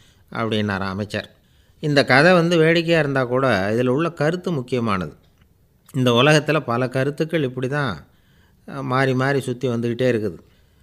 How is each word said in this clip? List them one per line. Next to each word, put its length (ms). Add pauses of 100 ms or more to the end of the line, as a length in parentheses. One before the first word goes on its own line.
(320)
அப்படின்னாராம் 560
அமைச்சர். 420 (480)
இந்த 260
கதை 280
வந்து 260
வேடிக்கையா 400
இருந்தா 260
கூட 480
இதுல 140
உள்ள 260
கருத்து 400
முக்கியமானது. 640 (800)
இந்த 160
உலகத்துல 500
பல 280
கருத்துக்கள் 540
இப்படி 260
தான், 280 (760)
அஹ், 120
மாறி 320
மாறி 260
சுத்தி 280
வந்துகிட்டே 440
இருக்குது. 260 (440)